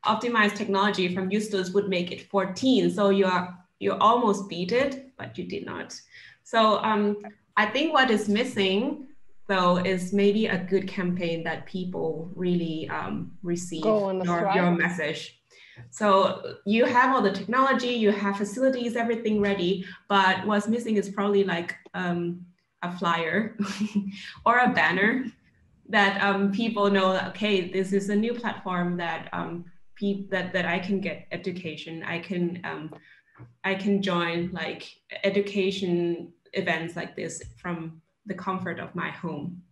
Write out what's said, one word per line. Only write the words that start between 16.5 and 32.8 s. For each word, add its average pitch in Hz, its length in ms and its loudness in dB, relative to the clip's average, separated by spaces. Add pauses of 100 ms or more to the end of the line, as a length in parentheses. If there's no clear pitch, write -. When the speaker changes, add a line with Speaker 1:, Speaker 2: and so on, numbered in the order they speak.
Speaker 1:
you 226 200 4
have 254 300 4
all 247 60 4
the 202 100 4
technology, 254 580 2
you 220 220 4
have 202 260 0
facilities, 240 580 0
everything 226 460 0
ready, 190 440 0 (220)
but 190 400 4
what's 208 200 2
missing 226 280 0
is 196 140 0
probably, 202 340 2
like, 175 320 -2 (180)
um, 175 520 -2 (360)
a 180 160 -6
flyer 175 580 0 (460)
<laughs> - 440 -10
or 240 140 6
a 247 100 6
banner 196 560 2 (640)
that, 196 340 4
um, 196 280 2
people 208 380 0
know 190 240 4
that, - 160 -2
okay, 196 400 0
this 190 240 -2
is 196 160 0
a 208 60 0
new 226 180 2
platform 180 640 -4
that, 165 360 -6
um, 170 320 -8 (300)
pe-, 196 340 -4
that, 180 240 -4
that 175 120 0
I 175 140 -2
can 190 220 -2
get - 300 -8
education, 165 720 -8
I 170 160 -6
can, 175 440 -4
um, 156 320 -10 (680)